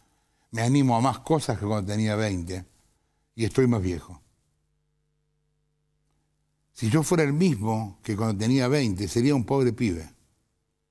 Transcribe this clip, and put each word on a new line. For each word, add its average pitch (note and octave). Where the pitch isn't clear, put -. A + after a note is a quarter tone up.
me A2+
animo B2+
a A2+
más B2+
cosas C3+
que G2+
cuando G#2
tenía G#2+
veinte F#2
y A2+
estoy B2+
más A#2
viejo. F2
Si -
yo D3+
fuera E3
el C#3+
mismo A2
que A2
cuando G#2+
tenía B2
veinte, G#2
sería C3
un B2
pobre C3+
pibe. F2